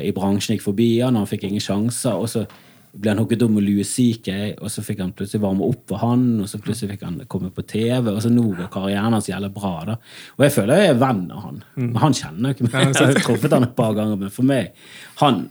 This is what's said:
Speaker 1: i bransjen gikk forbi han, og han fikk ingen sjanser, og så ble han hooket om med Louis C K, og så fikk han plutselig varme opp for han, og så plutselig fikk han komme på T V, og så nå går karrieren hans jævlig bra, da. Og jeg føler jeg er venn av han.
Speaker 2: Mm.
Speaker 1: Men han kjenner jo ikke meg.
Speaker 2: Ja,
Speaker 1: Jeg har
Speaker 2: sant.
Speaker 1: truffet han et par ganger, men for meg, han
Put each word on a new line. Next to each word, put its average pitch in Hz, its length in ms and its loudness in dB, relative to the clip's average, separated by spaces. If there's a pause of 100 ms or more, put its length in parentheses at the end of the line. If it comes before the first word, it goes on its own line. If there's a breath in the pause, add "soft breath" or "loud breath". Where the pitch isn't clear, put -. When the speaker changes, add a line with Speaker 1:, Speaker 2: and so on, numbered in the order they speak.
Speaker 1:
i 98 60 0
bransjen 104 440 -2
gikk - 80 -6
forbi 107 240 0 (140)
han, 127 160 2
og 101 100 0
han - 0 -
fikk 104 220 -6
ingen 104 120 -2
sjanser, 107 540 -2
og 107 140 -4
så 107 160 -4 (420 loud breath)
ble 104 240 -2
han 104 100 0
hooket 113 240 0
om 110 80 2
med 104 140 4
Louis 101 180 2
C 120 320 2
K, 98 460 -6
og 101 100 -6
så - 80 -8
fikk 101 220 -6
han 92 100 -4
plutselig 104 300 -4
varme 98 180 0
opp 131 300 0
for 98 100 -2
han, 120 220 2 (180)
og 95 80 -4
så 104 80 -10
plutselig 101 380 -6
fikk - 100 -14
han 85 220 -6
komme 92 260 -6
på 90 160 -6
T 107 140 -2 (180)
V, 113 140 0
og - 80 -2
så 117 100 2
nå 120 140 4 (100)
går 87 160 -8
karrieren 101 400 0
hans 104 160 0
jævlig 98 240 -6
bra, 101 200 -4 (120)
da. 110 120 -4 (420 loud breath)
Og 135 80 6
jeg - 80 2
føler 127 260 4
jeg 190 80 6
er 127 80 4
venn 120 320 2
av 104 140 -12
han. 131 160 -12 (160)
Speaker 2:
Mm. 127 160 -2
Speaker 1:
Men 117 100 0
han 147 120 6
kjenner 113 360 -4
jo 131 60 -2
ikke 123 100 -2
meg. 120 80 -2
Speaker 2:
Ja, 135 140 0
Speaker 1:
Jeg 139 80 2
har 131 180 6
Speaker 2:
sant. - 140 4
Speaker 1:
truffet 110 260 2
han 131 140 6
et - 80 -14
par 113 180 0
ganger, 107 240 0
men 98 160 -6
for - 160 -6
meg, 120 220 0 (460 loud breath)
han 123 340 2